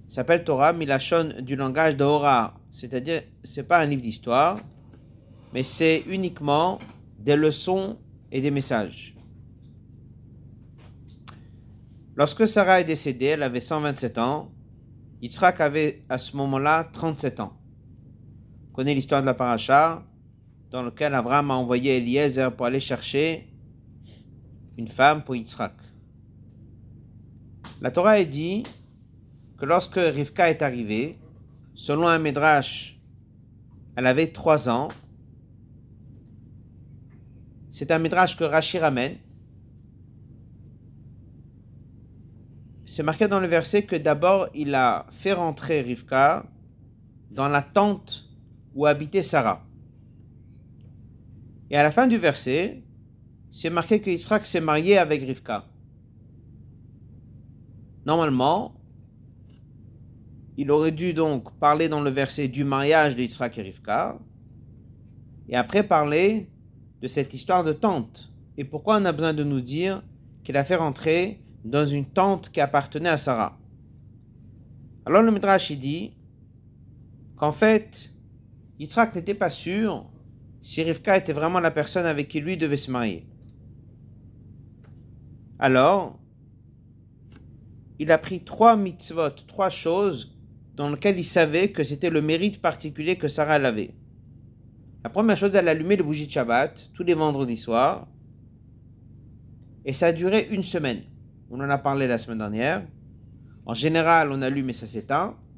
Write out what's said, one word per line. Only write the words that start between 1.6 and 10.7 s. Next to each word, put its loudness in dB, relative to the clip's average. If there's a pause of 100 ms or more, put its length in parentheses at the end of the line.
de 0
Hora. 2 (100)
C'est-à-dire, -6 (240)
c'est -12
pas 2
un 2
livre -2
d'histoire, -2 (920)
mais -4
c'est 2
uniquement -2 (380)
des 2
leçons 0 (320)
et -4
des 0
messages. -4 (3000)